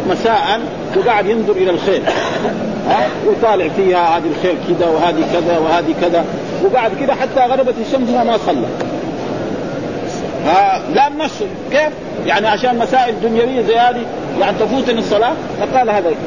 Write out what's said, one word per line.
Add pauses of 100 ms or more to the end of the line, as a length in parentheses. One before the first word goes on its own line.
(100)
مساءً (360)
وقعد
ينظر
إلى
الخيل، (840)
ها؟ (200)
وطالع
فيها،
هذه (100)
الخيل (120)
كذا
وهذه
كذا
وهذه
كذا، (400)
وقعد (100)
كذا
حتى
غربت (120)
الشمس
وما
صلى. (1800)
ها، (140)
لا
نفسه، (240)
كيف؟ (340)
يعني
عشان
مسائل
دنيوية
زي
هذه، (380)
يعني
تفوتني
الصلاة؟ (280)
فقال
هذا: (160)